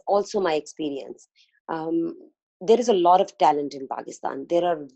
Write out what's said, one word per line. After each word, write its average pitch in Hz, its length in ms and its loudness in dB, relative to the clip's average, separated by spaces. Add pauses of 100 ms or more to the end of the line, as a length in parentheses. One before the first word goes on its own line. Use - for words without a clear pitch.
also 202 340 0
my 175 140 0
experience, 143 760 -8 (420)
um, 165 460 -4 (440)
there 220 200 4
is 247 100 -2
a 233 40 4
lot 180 280 6
of 190 180 -4
talent 147 340 2
in 135 140 -12
Pakistan. - 640 -10
There 170 140 0
are 165 220 -2 (100)